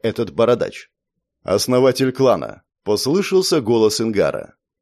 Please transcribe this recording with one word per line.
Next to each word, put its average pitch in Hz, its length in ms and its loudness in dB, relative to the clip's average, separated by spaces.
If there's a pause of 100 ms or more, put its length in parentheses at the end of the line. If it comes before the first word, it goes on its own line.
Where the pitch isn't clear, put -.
этот 113 280 -4
бородач. 113 560 -2 (540)
«Основатель 127 720 0
клана», — 90 500 0 (220)
послышался 180 760 0
голос 110 400 2
Ингара. 92 540 -2 (280)